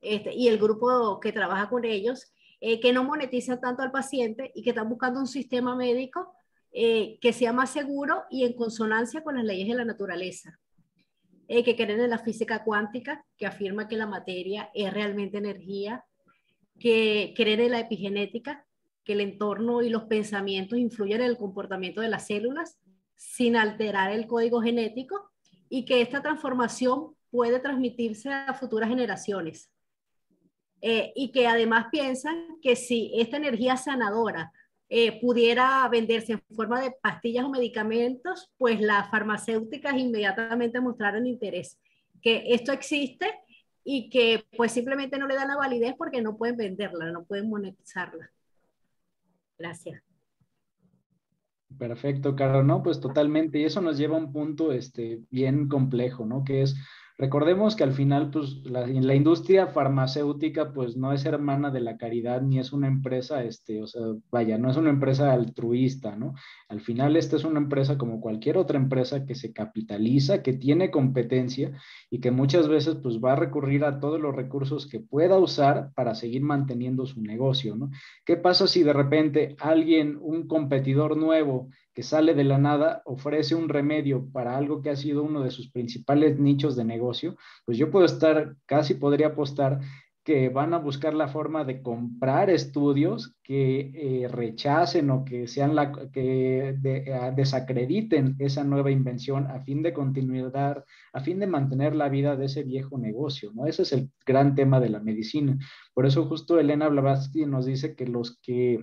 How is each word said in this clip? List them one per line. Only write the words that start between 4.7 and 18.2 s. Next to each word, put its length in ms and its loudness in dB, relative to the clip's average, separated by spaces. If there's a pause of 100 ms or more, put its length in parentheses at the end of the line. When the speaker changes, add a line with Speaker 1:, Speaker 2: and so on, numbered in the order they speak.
Speaker 1:
buscando 300 -4
un 80 -4
sistema 480 -4
médico, 580 -4 (380)
eh, 480 0
que 140 2
sea 180 0
más 200 0
seguro 580 -4
y 160 -2
en 80 0
consonancia 680 -4
con 120 -6
las 80 -2
leyes 240 -4
de 80 -2
la 100 -4
naturaleza, 720 -8 (920)
eh, 160 2
que 100 2
creen 240 -2
en 100 2
la 100 -2
física 440 -6
cuántica, 600 -4 (120)
que 80 -8
afirma 440 -6
que 80 -6
la 100 -4
materia 680 -8
es 200 -4
realmente 440 -4
energía, 680 -8 (760)
que 560 2
creen 240 2
en 120 2
la 100 -2
epigenética, 840 -6 (380)